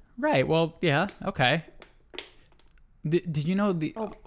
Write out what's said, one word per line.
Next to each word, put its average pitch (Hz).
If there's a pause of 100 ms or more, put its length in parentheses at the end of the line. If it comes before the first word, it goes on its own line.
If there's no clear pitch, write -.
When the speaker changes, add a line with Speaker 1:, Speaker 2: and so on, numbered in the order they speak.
(180)
Speaker 1:
Right. 247
Well, 160
yeah. 165 (160)
Okay. 156 (1400)
D-, 165 (100)
did 151
you 190
know 202
the 156
Speaker 2:
Oh, 220 (140)